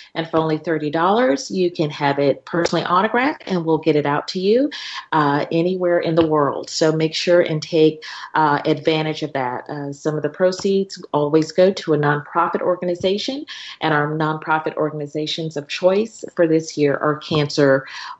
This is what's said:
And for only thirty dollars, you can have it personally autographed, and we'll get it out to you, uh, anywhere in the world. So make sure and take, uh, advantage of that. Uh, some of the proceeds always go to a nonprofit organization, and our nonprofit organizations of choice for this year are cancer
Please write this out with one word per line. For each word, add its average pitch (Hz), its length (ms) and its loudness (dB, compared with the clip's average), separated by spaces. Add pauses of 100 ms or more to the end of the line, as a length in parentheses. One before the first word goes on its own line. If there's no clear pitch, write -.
(140)
And 160 160 -6
for 165 60 -2
only 160 220 0
thirty 151 320 -2
dollars, 220 600 0
you 180 220 0
can 156 180 -2
have 143 300 0
it 143 240 0
personally 165 400 -2
autographed, 220 640 0
and 175 160 -2
we'll 160 140 2
get 156 180 2
it 147 100 0
out 143 220 -2
to 185 100 -8
you, 233 320 2 (400)
uh, 147 400 2
anywhere 175 480 0
in 165 160 -2
the 165 120 4
world. 147 440 0
So 160 220 2
make 160 240 -2
sure 175 240 4
and 156 200 0
take, 156 440 2 (320)
uh, 147 280 2
advantage 156 600 0
of 143 80 -6
that. 127 360 -6
Uh, 143 240 -8
some 151 220 -4
of 151 80 -4
the 147 60 -2
proceeds 190 720 -2 (100)
always 151 380 2
go 185 220 4
to 160 220 -2
a 147 40 4
nonprofit 147 640 0
organization, 185 840 -2 (380)
and 160 100 0
our 147 160 2
nonprofit 156 680 -2
organizations 151 800 -4
of 143 100 -8
choice 196 560 0 (100)
for 170 120 4
this 160 320 0
year 143 180 4
are 147 200 0
cancer 143 720 2 (340)